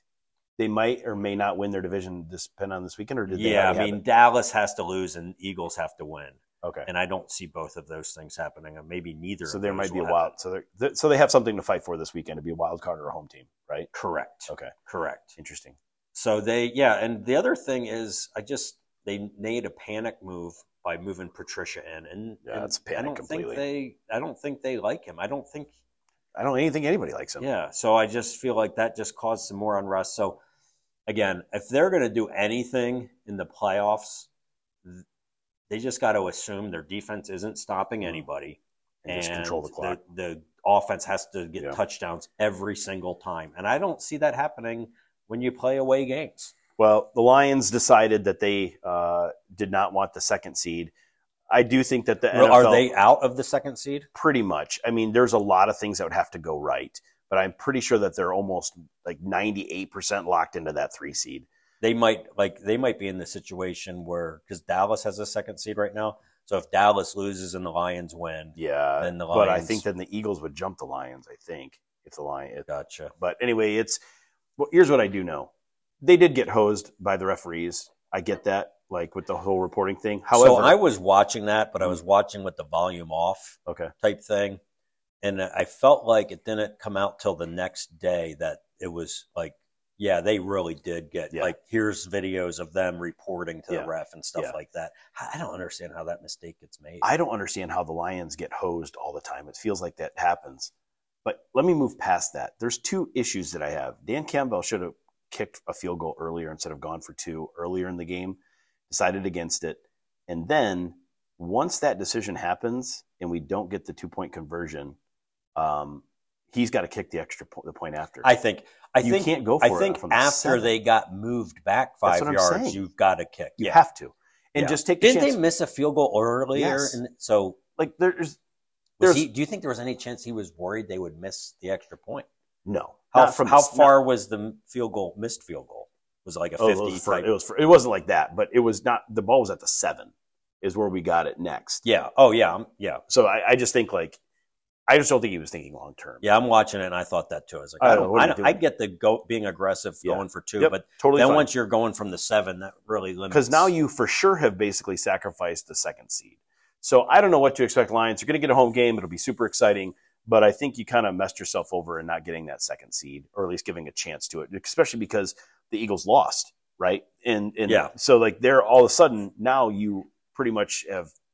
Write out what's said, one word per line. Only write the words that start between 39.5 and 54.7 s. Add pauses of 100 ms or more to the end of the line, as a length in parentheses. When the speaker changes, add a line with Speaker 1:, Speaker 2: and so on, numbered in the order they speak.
Speaker 1:
the
Speaker 2:
and
Speaker 1:
clock. (160)
Speaker 2:
the,
the (240)
offense
has
to
get
Speaker 1:
Yeah.
Speaker 2:
touchdowns (100)
every
single
time,
and
I
don't
see
that
happening (400)
when
you
play
away
games. (240)
Speaker 1:
Well,
the
Lions
decided
that
they,
uh, (240)
did
not
want
the
second
seed. (600)
I
do
think
that
the
Speaker 2:
Well,
Speaker 1:
N
F
L
Speaker 2:
are
they
out
of
the
second
seed?
Speaker 1:
Pretty
much.